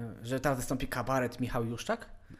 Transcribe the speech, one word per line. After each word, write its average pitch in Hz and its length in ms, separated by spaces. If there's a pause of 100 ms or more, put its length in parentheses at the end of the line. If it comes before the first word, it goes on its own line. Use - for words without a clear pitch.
(240)
że 127 160
tam 139 160
wystąpi 123 320
kabaret 127 520
Michał 120 260
Juszczak, 120 440 (300)